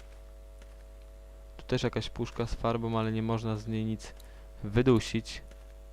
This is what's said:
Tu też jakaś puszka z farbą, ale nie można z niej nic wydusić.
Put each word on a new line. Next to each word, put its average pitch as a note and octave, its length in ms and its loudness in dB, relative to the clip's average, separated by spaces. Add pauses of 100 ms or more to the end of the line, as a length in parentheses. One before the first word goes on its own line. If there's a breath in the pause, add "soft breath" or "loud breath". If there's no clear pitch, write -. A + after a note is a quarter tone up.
(1600)
Tu - 80 -12
też B2 180 2
jakaś A2+ 280 0
puszka - 360 -2
z - 80 -2
farbą, A#2 440 2
ale A2 140 2
nie A2 100 2
można A2+ 340 2
z A2 100 -6
niej A2 180 0
nic A2 300 -4 (500 loud breath)
wydusić. A2+ 800 6 (500)